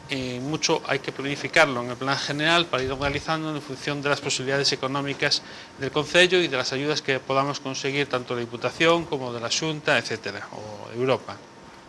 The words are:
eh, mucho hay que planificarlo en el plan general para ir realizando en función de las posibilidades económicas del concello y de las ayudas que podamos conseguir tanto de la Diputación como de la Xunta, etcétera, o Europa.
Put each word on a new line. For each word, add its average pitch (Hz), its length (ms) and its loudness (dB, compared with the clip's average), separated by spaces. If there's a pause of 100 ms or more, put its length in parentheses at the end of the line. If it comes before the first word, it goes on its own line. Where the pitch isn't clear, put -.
eh, 127 320 -4
mucho 151 460 0
hay 135 140 0
que - 100 -8
planificarlo 139 720 2
en 123 80 -4
el 120 60 -6
plan 135 200 0
general 156 500 2
para 131 180 0
ir 131 100 -2
realizando 143 560 -2
en 147 100 -4
función 143 400 -6
de 139 80 0
las 143 120 2
posibilidades 135 500 0
económicas 139 720 0 (380)
del 135 100 -4
concello 175 480 6
y 175 80 2
de 135 100 0
las 127 160 0
ayudas 143 300 -2
que 135 160 0
podamos 135 400 0
conseguir 139 500 -2
tanto 123 280 -2
de 120 60 -2
la 120 40 -6
Diputación 156 580 2
como 131 280 -4
de 117 80 -6
la 113 100 -4
Xunta, 151 480 2
etcétera, 104 540 -6
o 107 400 -12
Europa. 117 440 0 (520)